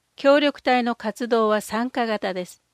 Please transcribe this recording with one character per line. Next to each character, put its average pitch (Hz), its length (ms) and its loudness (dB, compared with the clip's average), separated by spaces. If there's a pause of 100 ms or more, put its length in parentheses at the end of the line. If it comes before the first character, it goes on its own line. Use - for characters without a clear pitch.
(160)
協 285 240 4
力 285 240 -2
隊 254 200 2
の 233 120 -4
活 220 320 -8
動 220 220 2
は 214 120 0
参 240 300 -4
加 240 160 -2
型 208 260 -4
で 180 120 -8
す。 - 180 -20 (100)